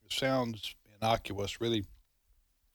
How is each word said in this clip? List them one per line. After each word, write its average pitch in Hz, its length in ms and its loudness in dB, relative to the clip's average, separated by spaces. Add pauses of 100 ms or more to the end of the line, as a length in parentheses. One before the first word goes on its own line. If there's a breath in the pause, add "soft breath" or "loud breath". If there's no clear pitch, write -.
It - 80 -8
sounds 127 600 0 (260)
innocuous, 104 580 0
really. 113 260 2 (880)